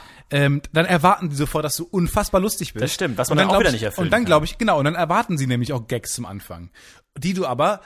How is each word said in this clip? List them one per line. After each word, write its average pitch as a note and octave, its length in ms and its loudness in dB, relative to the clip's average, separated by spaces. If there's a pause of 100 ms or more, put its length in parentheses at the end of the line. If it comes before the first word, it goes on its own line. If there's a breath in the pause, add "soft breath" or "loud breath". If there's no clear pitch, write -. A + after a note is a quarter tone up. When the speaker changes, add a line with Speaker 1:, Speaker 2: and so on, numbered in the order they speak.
(300 loud breath)
Speaker 1:
ähm, C#3+ 320 2 (100)
dann D#3+ 140 2
erwarten F3+ 440 2
die C#3+ 60 -8
sofort, D3 280 -2
dass C#3+ 120 -4
du E3 80 -6
unfassbar F#3+ 560 0
lustig F#3 320 -4
bist. G#2+ 120 -6
Speaker 2:
Das B2+ 100 -2
stimmt, C#3 240 -4
was B2 100 0
Speaker 1:
Und D#3 80 0
Speaker 2:
man - 60 4
dann F#3+ 60 2
Speaker 1:
dann F#3+ 80 4
Speaker 2:
auch - 20 6
Speaker 1:
glaub - 40 6
Speaker 2:
wieder F3+ 80 4
Speaker 1:
ich, - 40 2
Speaker 2:
nicht G#2+ 80 -4
erfüllen D#3+ 240 -2
Speaker 1:
und C#3+ 60 -2
dann A#3 80 4
Speaker 2:
kann. A#3+ 60 0
Speaker 1:
glaub D3+ 180 4
ich, - 120 -6
genau, G3+ 220 2
und C3+ 60 2
dann D#3 100 0
erwarten F3 420 0
sie C3+ 120 -2
nämlich B2 240 0
auch A#2+ 160 -6
Gags - 260 -6
zum A#2 120 -8
Anfang. F2+ 440 -14 (480 loud breath)
Die F3 160 -2
du F#3 120 -2
aber, D3+ 400 0